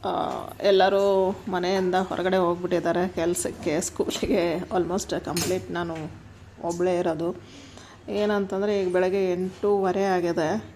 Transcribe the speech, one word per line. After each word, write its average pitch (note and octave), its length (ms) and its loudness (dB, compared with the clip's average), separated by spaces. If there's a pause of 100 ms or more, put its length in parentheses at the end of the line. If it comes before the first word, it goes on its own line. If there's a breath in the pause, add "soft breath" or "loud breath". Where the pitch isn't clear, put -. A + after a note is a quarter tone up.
ಆ, F#3+ 40 -4 (540)
ಎಲ್ಲರೂ G3 720 4 (120)
ಮನೆಯಿಂದ F#3 460 0
ಹೊರಗಡೆ F#3 420 0
ಹೋಗ್ಬಿಟ್ಟಿದ್ದಾರೆ F3 720 2
ಕೆಲ್ಸಕ್ಕೆ, E3+ 720 -2
ಸ್ಕೂಲಿಗೆ. F3 800 0
Almost F3+ 640 -2
ಕಂಪ್ಲೀಟ್ F3 460 -2
ನಾನು E3+ 260 -4 (680)
ಒಬ್ಳೇ F3 340 0
ಇರೋದು. E3+ 380 -2 (720 loud breath)
ಏನಂತಂದ್ರೆ, G#3 760 0
ಈಗ F3+ 100 0
ಬೆಳಗ್ಗೆ F#3 400 2
ಎಂಟೂವರೆ F#3+ 720 0
ಆಗಿದೆ. F3+ 600 0 (120)